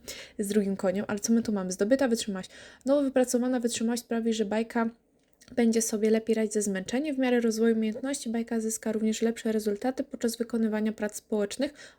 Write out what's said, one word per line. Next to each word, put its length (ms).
z 100
drugim 280
koniem, 320
ale 100
co 140
my 100
tu 100
mamy? 200
Zdobyta 360
wytrzymałość. 420
Nowo 160
wypracowana 580
wytrzymałość 420
sprawi, 320
że 100
bajka 460
będzie 280
sobie 280
lepiej 240
radzić 180
ze 100
zmęczeniem. 540
W 20
miarę 220
rozwoju 340
umiejętności 560
bajka 300
zyska 320
również 300
lepsze 300
rezultaty 520
podczas 320
wykonywania 560
prac 240
społecznych 840